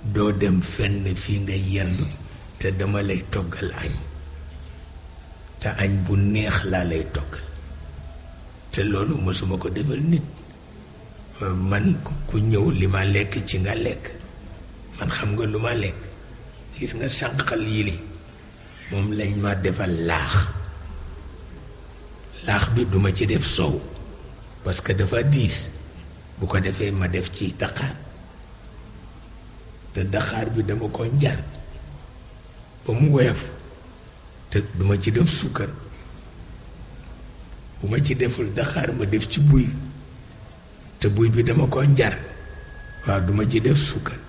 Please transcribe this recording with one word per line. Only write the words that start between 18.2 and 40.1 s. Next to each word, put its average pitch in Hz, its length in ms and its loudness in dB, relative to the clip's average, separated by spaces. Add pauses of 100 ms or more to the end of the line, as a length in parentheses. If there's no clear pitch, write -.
moom 101 220 0
lañ 104 240 0
ma 101 180 2
defal 92 380 0 (120)
laax. 80 280 2 (2000)
Laax 98 280 4
bi 120 120 4
duma 95 280 4
ci - 120 2
def - 200 2
soow, - 360 4 (840)
parce 90 180 -2
que - 120 0
dafa 104 300 2
diis. 135 480 4 (680)
Bu 95 80 -2
ko 95 140 2
defee 95 320 0
ma 92 160 2
def 87 260 0
ci 92 240 -4
daqaar. - 360 -2 (2000)
Te 95 120 0
daqaar 110 480 -2
bi 113 100 2
dama 110 260 0
ko 117 160 -4
njar 135 360 4 (1400)
ba 113 80 2
mu 143 240 6
woyof. 123 320 4 (1000)
Te 101 120 4 (160)
duma 98 240 4
ci 117 100 2
def 120 180 6
sukkar. - 400 0 (2000)
Bu 98 80 -4
ma 127 120 2
ci - 140 4
deful 120 380 0
daqaar, - 400 0
ma 110 120 0
def 104 220 2
ci - 140 -2
buy. 135 240 10 (1300)